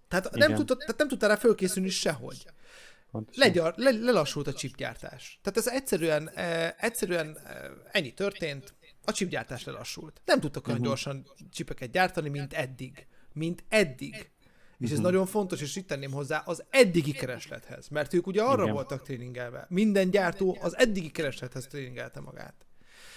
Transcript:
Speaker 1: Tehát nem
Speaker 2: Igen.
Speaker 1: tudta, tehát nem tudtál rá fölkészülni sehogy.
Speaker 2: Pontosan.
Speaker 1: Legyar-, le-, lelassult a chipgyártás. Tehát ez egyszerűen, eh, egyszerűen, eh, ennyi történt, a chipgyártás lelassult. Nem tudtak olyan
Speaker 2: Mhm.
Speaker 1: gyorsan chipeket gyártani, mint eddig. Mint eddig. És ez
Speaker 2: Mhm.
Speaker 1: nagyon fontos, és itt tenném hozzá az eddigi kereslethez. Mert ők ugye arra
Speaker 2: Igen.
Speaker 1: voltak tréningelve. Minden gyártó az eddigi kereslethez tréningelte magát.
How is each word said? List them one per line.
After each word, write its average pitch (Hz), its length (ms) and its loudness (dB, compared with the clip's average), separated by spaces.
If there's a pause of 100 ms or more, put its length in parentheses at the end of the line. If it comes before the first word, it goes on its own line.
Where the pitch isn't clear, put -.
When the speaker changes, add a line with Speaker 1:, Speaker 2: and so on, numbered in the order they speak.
Speaker 1:
Tehát 185 220 0
nem - 200 6
Speaker 2:
Igen. 220 40 2
Speaker 1:
tudta, - 220 2
tehát - 220 -6
nem 302 100 4
tudtál 214 200 2
rá 214 80 8
fölkészülni 190 520 2
sehogy. 156 560 -4 (680)
Speaker 2:
Pontosan. 110 360 -2
Speaker 1:
Legyar-, 170 300 4
le-, 240 240 4
lelassult 175 460 2
a 143 60 -4
chipgyártás. - 920 -10
Tehát 196 160 -2
ez 214 100 0
egyszerűen, 160 680 0
eh, 165 440 -2
egyszerűen, 175 680 -2
eh, - 80 -14 (380)
ennyi 147 220 0
történt, 160 600 -6 (300)
a - 80 -2
chipgyártás 139 520 -4
lelassult. 127 600 -12
Nem 320 160 4
tudtak 147 260 -4
olyan 120 120 -2
Speaker 2:
Mhm. 123 100 0
Speaker 1:
gyorsan 139 380 -4 (260)
chipeket - 380 -10
gyártani, 175 380 2
mint 143 240 -6
eddig. 131 540 -8 (260)
Mint 165 360 -6
eddig. 202 640 0 (480)
És 120 120 -2
ez 151 60 0
Speaker 2:
Mhm. 156 100 2
Speaker 1:
nagyon 185 200 4
fontos, 190 340 -2
és 147 160 -6
itt 196 120 -8
tenném 135 240 -6
hozzá 147 340 -2
az 170 240 -6
eddigi 170 420 6
kereslethez. 131 760 -8
Mert 147 260 -4
ők 175 120 2
ugye 190 160 2
arra 254 200 4
Speaker 2:
Igen. 113 120 2
Speaker 1:
voltak 135 280 -4
tréningelve. 123 680 -10
Minden 190 420 4
gyártó 185 500 2
az 131 160 -4
eddigi 196 340 2
kereslethez 131 560 -6
tréningelte 127 540 -12
magát. - 340 -16 (600)